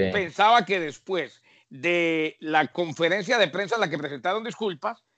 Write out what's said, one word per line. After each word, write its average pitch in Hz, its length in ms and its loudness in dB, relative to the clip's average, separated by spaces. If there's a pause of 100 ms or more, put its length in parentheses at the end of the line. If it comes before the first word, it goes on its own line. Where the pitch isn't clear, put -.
(140)
pensaba 202 520 4
que 190 140 0
después 156 600 -6 (280)
de 160 720 0
la 156 280 2
conferencia 175 720 0
de 196 80 6
prensa 185 280 -4
en 220 60 0
la 180 80 0
que 156 80 -6
presentaron 151 460 -6
disculpas, 220 600 -6 (140)